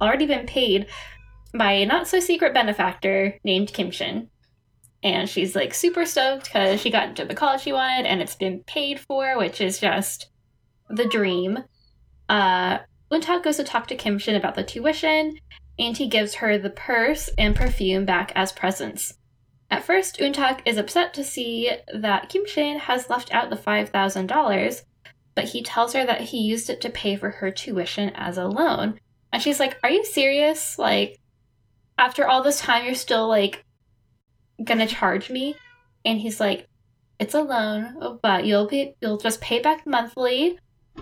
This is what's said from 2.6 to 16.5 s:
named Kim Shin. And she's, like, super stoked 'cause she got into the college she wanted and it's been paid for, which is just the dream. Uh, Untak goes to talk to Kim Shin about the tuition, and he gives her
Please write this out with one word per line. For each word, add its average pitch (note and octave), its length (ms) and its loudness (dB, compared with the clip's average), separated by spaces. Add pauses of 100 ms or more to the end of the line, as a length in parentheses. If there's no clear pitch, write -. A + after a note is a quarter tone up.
named G3+ 300 0
Kim F3+ 180 -4
Shin. F#3+ 380 -6 (760)
And F#3 260 0
she's, F#3+ 280 -2
like, D3 180 -2
super F4 320 2
stoked C4+ 460 0
'cause G3 280 2
she A3+ 100 -2
got G#3+ 180 2
into - 160 -8
the - 100 -6
college C4+ 280 0
she C#4+ 100 -4
wanted C4 340 0
and F#3 140 0
it's - 160 -6
been F#3+ 280 -4
paid C#4+ 360 -4
for, C4+ 380 -2
which F#3+ 220 -2
is F#3+ 200 -2
just - 480 -2 (640)
the A3+ 160 0
dream. F#3+ 520 0 (680)
Uh, F#3 500 2 (320)
Untak E4+ 320 0
goes D4+ 140 2
to C#4+ 80 -2
talk A3+ 240 -2
to B3+ 80 -6
Kim G#3 220 -2
Shin G#3 180 0
about - 200 0
the G3 60 -2
tuition, D#4 720 0 (440)
and A#3 180 -2
he C#4 100 -2
gives G#3+ 280 0
her G#3 240 2